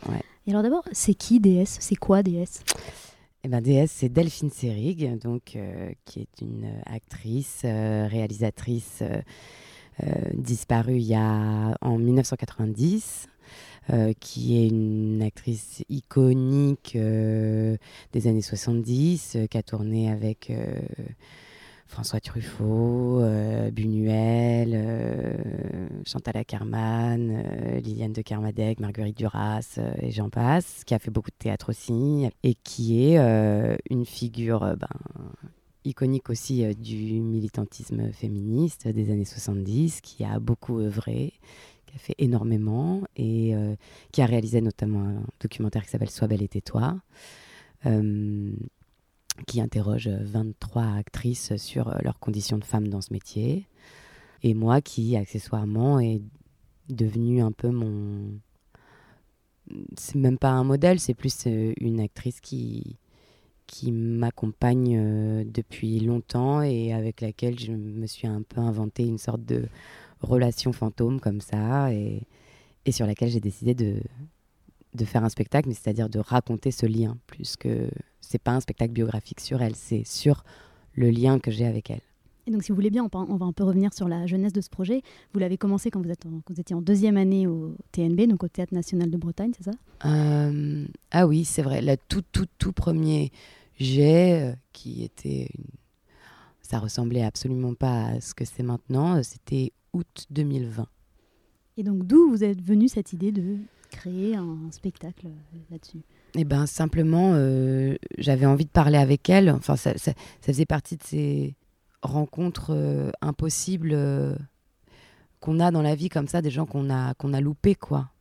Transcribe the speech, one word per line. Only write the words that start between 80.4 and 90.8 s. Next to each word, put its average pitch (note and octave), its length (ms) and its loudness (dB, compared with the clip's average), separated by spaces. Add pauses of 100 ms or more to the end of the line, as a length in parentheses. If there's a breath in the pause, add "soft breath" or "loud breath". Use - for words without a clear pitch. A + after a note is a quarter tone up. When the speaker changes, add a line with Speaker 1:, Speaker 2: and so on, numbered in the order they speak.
Speaker 1:
le A#2+ 160 4
lien B2+ 280 4
que A#2+ 120 -4
j'ai A2 160 0
avec A2 240 -4
elle. A2 100 -8 (460)
Speaker 2:
Et A#3 40 -4
donc, G#3+ 120 0
si G#3+ 100 -2
vous - 20 0
voulez G3+ 140 2
bien, A#3 160 0
on, F#3+ 140 -6
on F#3+ 180 -2
va F3+ 80 -2
un F3 80 -2
peu G3+ 120 -2
revenir F#3+ 280 2
sur F3+ 160 -4
la E3+ 180 -2
genèse F#3+ 280 0
de G3+ 80 -2
ce - 80 -12
projet. A3 320 -2 (320 soft breath)
Vous G3 60 0
l'avez F#3 180 0
commencé G3+ 320 0
quand G3 100 -2
vous E3+ 100 -4
êtes - 140 -8
en, D#3+ 180 -10
quand F3+ 120 -12
vous E3 60 -8
étiez F3 140 -6
en F3 60 -2
deuxième G3+ 380 4
année F#3+ 280 4
au D#3+ 300 -2 (160)
T F3+ 80 -2
N E3+ 160 2
B, G3+ 60 6
donc A3+ 200 4
au F3 60 -2
Théâtre F3+ 240 -6
National F3 380 0
de F3 80 -2
Bretagne, E3+ 360 -4
c'est F3+ 100 -16
ça ? G3 80 -6 (340)
Speaker 1:
Euh, D3 800 2 (240)